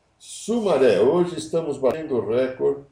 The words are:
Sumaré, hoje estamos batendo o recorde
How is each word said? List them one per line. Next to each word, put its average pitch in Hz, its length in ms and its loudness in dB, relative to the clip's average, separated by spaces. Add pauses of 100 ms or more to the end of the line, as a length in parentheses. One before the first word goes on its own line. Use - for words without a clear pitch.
(180)
Sumaré, 147 840 2
hoje 175 360 2
estamos 156 400 -4
batendo 135 380 -2
o 104 100 -2
recorde 131 680 -2